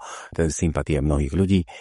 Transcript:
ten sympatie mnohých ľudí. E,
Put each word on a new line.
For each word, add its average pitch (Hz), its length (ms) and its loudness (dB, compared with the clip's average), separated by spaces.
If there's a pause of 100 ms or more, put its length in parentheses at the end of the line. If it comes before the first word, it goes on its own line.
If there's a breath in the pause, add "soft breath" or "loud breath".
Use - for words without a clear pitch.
(360 loud breath)
ten 82 160 0
sympatie 76 480 0
mnohých 71 320 2
ľudí. 92 320 4
E, - 40 -20 (140 loud breath)